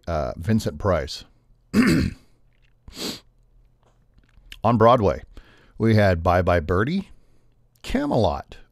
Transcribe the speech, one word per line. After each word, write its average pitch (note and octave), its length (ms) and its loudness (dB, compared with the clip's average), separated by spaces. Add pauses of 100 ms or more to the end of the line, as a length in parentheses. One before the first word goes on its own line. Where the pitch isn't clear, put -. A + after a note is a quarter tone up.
uh, D2+ 280 -4
Vincent F#2+ 440 -2
Price. E2 440 -2 (480)
<clears throat> - 40 -8 (3000)
On A#2 160 2
Broadway, G#2+ 420 4 (560)
we A2 160 2
had F#2+ 300 4
Bye F2+ 180 2
Bye F2 180 2
Birdie, G#2+ 520 -2 (720)
Camelot D3 720 -2 (140)